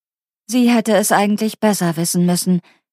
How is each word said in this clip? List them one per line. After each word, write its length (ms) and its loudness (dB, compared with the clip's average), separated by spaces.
Sie 240 0
hätte 260 0
es 160 0
eigentlich 480 0
besser 360 0
wissen 300 -2
müssen, 340 0